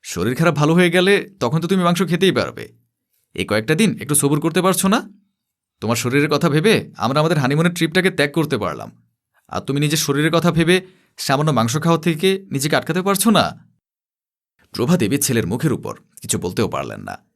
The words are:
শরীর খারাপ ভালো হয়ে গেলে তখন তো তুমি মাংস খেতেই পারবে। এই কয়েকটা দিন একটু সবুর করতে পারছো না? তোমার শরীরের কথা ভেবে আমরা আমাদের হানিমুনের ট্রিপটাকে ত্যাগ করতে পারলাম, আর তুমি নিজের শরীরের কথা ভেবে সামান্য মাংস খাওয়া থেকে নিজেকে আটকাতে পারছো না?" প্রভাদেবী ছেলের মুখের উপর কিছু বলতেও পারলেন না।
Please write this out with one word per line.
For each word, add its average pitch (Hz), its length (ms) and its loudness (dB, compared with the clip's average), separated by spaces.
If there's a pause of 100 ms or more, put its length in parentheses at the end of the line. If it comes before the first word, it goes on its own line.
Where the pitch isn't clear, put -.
শরীর 104 320 -4
খারাপ 160 200 2
ভালো 147 200 2
হয়ে 175 160 4
গেলে 185 400 2 (100)
তখন 151 200 0
তো 170 80 -6
তুমি 185 160 2
মাংস 175 240 2
খেতেই 175 240 2
পারবে। 78 400 -4 (640)
এই 95 100 -4
কয়েকটা 110 300 -2
দিন 185 260 2
একটু 147 140 -4
সবুর 143 260 2
করতে 165 220 0
পারছো 190 260 2
না? 233 220 0 (720)
তোমার 113 160 -2
শরীরের 131 340 0
কথা 151 180 2
ভেবে 156 480 2
আমরা 135 240 -2
আমাদের 160 180 2
হানিমুনের 151 340 2
ট্রিপটাকে 175 380 0
ত্যাগ 147 220 -2
করতে 139 260 -2
পারলাম, 69 480 -8 (420)
আর - 120 -6
তুমি 143 200 -4
নিজের 151 180 0
শরীরের 151 340 0
কথা 170 200 2
ভেবে 175 340 2 (300)
সামান্য 147 340 0
মাংস 117 320 2
খাওয়া 165 180 2
থেকে 190 500 0
নিজেকে 143 260 -2
আটকাতে 165 260 -2
পারছো 196 280 2
না?" 131 380 0 (1040)
প্রভাদেবী 127 460 2
ছেলের 117 280 0
মুখের 123 260 -2
উপর - 280 -8 (220)
কিছু - 160 -4
বলতেও 92 300 -2
পারলেন 67 320 -8
না। 50 240 -14 (120)